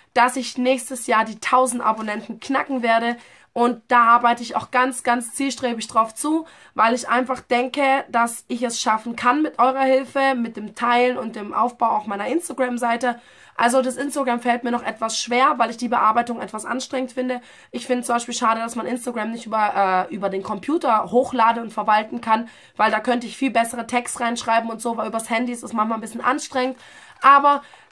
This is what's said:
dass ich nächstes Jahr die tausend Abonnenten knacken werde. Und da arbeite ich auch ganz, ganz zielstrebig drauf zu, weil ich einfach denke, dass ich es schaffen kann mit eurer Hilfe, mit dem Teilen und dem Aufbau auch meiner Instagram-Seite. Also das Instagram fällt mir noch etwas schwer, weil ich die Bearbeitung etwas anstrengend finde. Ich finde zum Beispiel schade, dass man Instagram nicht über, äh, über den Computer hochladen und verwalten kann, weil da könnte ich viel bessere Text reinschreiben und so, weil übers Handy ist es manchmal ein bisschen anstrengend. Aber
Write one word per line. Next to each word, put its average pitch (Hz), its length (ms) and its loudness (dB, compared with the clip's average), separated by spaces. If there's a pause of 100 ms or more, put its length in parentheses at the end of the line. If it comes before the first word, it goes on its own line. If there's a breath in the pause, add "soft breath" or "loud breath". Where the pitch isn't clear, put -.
(160 soft breath)
dass 247 220 4
ich 240 200 -6
nächstes 254 480 0
Jahr 220 200 2
die 220 140 -12
tausend 247 440 2
Abonnenten 220 560 -4
knacken 277 420 -4
werde. 233 360 2 (360 loud breath)
Und 240 360 2
da 240 140 8
arbeite 240 400 4
ich 226 120 -6
auch - 160 -6
ganz, 254 320 0
ganz 240 300 -2
zielstrebig 247 540 -4
drauf 226 280 0
zu, 311 300 -2 (280 loud breath)
weil 226 200 2
ich 247 160 -4
einfach 247 320 0
denke, 269 640 0
dass 233 400 -2
ich 240 160 -6
es 233 160 -2
schaffen 220 380 -2
kann 269 240 2
mit - 180 -2
eurer 262 220 4
Hilfe, 269 540 2
mit 233 200 -4
dem 208 180 -12
Teilen 247 440 2
und 233 180 -6
dem 208 180 -10
Aufbau 233 360 0
auch 214 160 -2
meiner 208 220 -6
Instagram-Seite. 240 920 -2 (380 loud breath)
Also 247 240 4
das 254 160 -2
Instagram 262 420 -2
fällt 240 240 -2
mir 247 80 -2
noch 240 120 -2
etwas 220 360 -6
schwer, 254 380 2
weil 226 120 2
ich 233 60 -10
die 240 140 -4
Bearbeitung 233 500 0
etwas 214 240 -10
anstrengend 254 480 -6
finde. 254 300 -4 (300 loud breath)
Ich 240 160 -10
finde 247 180 0
zum 240 100 0
Beispiel 240 180 -4
schade, 226 280 0
dass 233 160 -6
man 220 80 -4
Instagram 233 460 -4
nicht 233 140 -10
über, 196 640 2
äh, - 60 -10
über 196 140 -2
den 190 140 -4
Computer 220 680 0
hochladen 233 500 4
und 220 120 -10
verwalten 220 480 0
kann, 226 260 0 (300 loud breath)
weil 214 120 4
da 214 120 0
könnte 240 260 -2
ich - 80 -12
viel 269 160 -2
bessere 226 340 0
Text 240 360 -4
reinschreiben 233 480 0
und 220 120 -8
so, 233 140 -2
weil 220 140 -4
übers 226 200 -6
Handy 240 220 -2
ist 240 120 -8
es 233 100 -12
manchmal 220 240 0
ein 214 40 -8
bisschen 226 220 -10
anstrengend. 262 540 -2 (440 loud breath)
Aber 277 400 6 (300 loud breath)